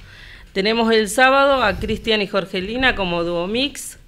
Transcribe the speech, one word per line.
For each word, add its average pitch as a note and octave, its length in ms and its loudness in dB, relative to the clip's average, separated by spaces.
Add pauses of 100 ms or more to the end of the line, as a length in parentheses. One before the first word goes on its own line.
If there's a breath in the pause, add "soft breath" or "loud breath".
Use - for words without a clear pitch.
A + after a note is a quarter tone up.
(520 loud breath)
Tenemos A3+ 400 0
el A3 160 2
sábado C4 540 4
a G3 160 0
Cristian A3 440 -2
y F#3+ 40 -4
Jorgelina G3+ 680 -2
como F3 300 -2
dúo F3 220 -4
mix. B3 600 -6